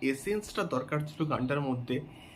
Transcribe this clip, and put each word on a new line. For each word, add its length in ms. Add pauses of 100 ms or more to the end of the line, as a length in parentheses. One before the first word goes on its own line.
এসেন্সটা 640
দরকার 360
ছিল 260
গানটার 360
মধ্যে 400 (340)